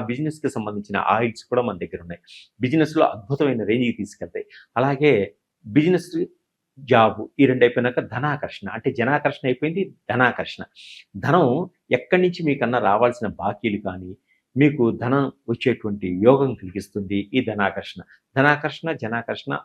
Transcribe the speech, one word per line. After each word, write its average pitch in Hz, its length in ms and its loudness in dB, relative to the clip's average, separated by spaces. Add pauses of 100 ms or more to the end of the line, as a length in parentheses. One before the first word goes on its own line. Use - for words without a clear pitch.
బిజినెస్‌కి 143 420 -6
సంబంధించిన 104 480 -6 (160)
ఆయిల్స్ 113 360 -2
కూడా 123 120 2
మన 104 160 -4
దగ్గర 87 240 -10
ఉన్నాయి. 85 200 -16 (380)
బిజినెస్‌లో 151 460 2
అద్భుతమైన 127 580 -2
రేంజ్కి 113 340 0
తీసుకెళ్తాయి. - 480 -10 (300)
అలాగే 135 380 4 (520)
బిజినెస్, 156 440 2 (680)
జాబ్ 117 440 4 (180)
ఈ 139 60 8
రెండు 127 200 4
అయిపోయినాక 123 340 0 (140)
ధనాకర్షణ, 127 560 -6
అంటే 117 220 -4
జనాకర్షణ 135 560 -2
అయిపోయింది, 156 340 -2 (280)
ధనాకర్షణ. 120 520 0 (640)
ధనం 151 220 4 (440)
ఎక్కడి 180 320 2
నుంచి 180 200 0
మీకన్నా 127 360 0 (100)
రావాల్సిన 117 380 2 (140)
బాకీలు 101 400 -2
కానీ, 92 300 -10 (440)
మీకు 139 280 4 (160)
ధనం 131 260 0 (240)
వచ్చేటువంటి 107 580 -2 (140)
యోగం 135 320 6
కలిగిస్తుంది 98 640 -8 (160)
ఈ 131 140 2
ధనాకర్షణ. 98 520 -4 (360)
ధనాకర్షణ, 147 580 0
జనాకర్షణ 113 600 -6 (120)